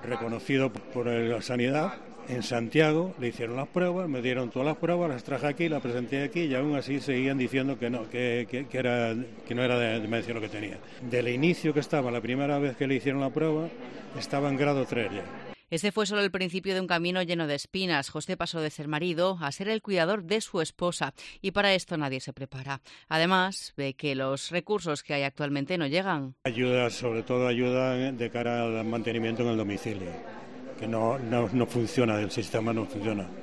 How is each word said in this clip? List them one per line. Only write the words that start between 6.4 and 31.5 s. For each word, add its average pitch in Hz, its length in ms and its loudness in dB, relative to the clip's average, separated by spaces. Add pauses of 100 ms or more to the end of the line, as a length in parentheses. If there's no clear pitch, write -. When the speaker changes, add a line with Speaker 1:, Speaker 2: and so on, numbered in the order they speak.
Speaker 1:
y 147 120 0
aún 143 220 2
así 139 240 0
seguían 135 400 2
diciendo 131 400 0
que 120 100 0
no, 117 180 -4
que, 120 420 0
que, 127 180 -4
que 127 100 -4
era, 120 380 2 (320)
que 117 80 -2
no 123 80 2
era 123 160 4
de 113 200 2
demencia 113 360 -2
lo 113 60 -4
que 107 80 -4
tenía. 104 280 -8 (240)
Del 123 280 0
inicio 151 440 2
que 147 60 4
estaba, 135 320 0
la 117 100 -2
primera 139 380 0
vez 139 180 0
que 143 80 0
le 135 100 2
hicieron 139 260 0
la 135 100 0
prueba, 156 360 2 (500)
estaba 139 320 0
en 139 80 0
grado 139 280 4
tres 113 260 -2
ya. 98 120 -6 (480)
Speaker 2:
Ese 180 200 0
fue 214 160 0
solo 208 140 2
el 196 100 2
principio 180 420 -2
de 185 80 2
un 185 60 -2
camino 180 340 2
lleno 170 240 0
de 147 80 0
espinas. 165 560 0
José 175 260 -4
pasó 170 240 -4
de 151 120 -2
ser 147 160 -8
marido 170 520 2
a 143 120 -2
ser 196 180 -6
el 220 140 -2
cuidador 185 400 2
de 208 180 0
su 185 200 -2
esposa, 160 520 -2 (300)
y 190 80 0
para 196 240 4
esto 175 200 -2
nadie 135 260 -2
se - 120 -10
prepara. 135 480 -8 (260)
Además, 185 680 2
ve 139 160 -2
que 143 220 -2
los 135 340 -2
recursos 170 540 0
que 151 100 -4
hay 143 80 2
actualmente 143 560 -2
no 160 80 0
llegan. 147 480 0 (120)
Speaker 1:
Ayuda, 123 440 2
sobre 113 320 -2
todo 123 260 2
ayuda 123 460 2
de 127 380 -2
cara 120 320 0
al 113 200 0
mantenimiento 113 600 0
en 120 60 2
el 113 80 2
domicilio, 101 520 -4 (720)
que 107 80 -6
no, 113 320 2
no, 120 340 2